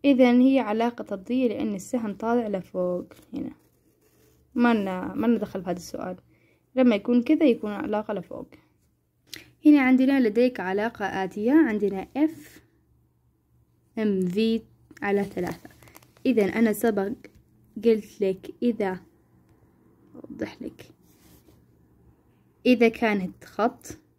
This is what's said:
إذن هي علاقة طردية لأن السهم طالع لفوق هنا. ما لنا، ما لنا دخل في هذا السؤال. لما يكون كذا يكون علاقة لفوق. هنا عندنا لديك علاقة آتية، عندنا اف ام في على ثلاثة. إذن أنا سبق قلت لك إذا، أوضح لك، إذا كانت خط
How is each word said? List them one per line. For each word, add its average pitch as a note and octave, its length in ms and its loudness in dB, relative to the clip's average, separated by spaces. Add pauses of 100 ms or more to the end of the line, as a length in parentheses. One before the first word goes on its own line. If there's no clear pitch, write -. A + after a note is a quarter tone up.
إذن B3 360 6
هي C4+ 180 6
علاقة A3 440 -2
طردية A#3+ 440 -4
لأن G#3+ 280 -4
السهم G#3 380 -6
طالع A#3 340 -2
لفوق F#3 680 -6 (200)
هنا. - 180 -10 (1040)
ما A#3+ 180 2
لنا، F#3+ 420 -4
ما A3+ 120 -2
لنا A#3 100 2
دخل G3 260 -8
في F#3 60 -10
هذا F3+ 80 -4
السؤال. - 380 -12 (600)
لما B3 200 4
يكون A#3+ 280 0
كذا D#4 220 2
يكون A3 260 2
علاقة G#3 420 -6
لفوق. - 340 -12 (1160)
هنا D4 160 8
عندنا C4 460 4
لديك A#3+ 320 2
علاقة G3+ 460 -4
آتية، F#3+ 460 -4
عندنا G#3 560 2 (100)
اف - 440 -4 (1400)
ام G3+ 280 0
في A3+ 360 0 (400)
على G3+ 220 -2
ثلاثة. F3+ 460 -10 (560)
إذن G#3+ 240 2
أنا A3 240 0
سبق G3+ 380 -2 (760)
قلت A3 360 0
لك F#3+ 320 -4 (100)
إذا، G3+ 360 -2 (1160)
أوضح - 460 -14
لك، - 240 -16 (1800)
إذا A#3+ 240 4
كانت G#3 560 -4
خط - 520 -6 (220)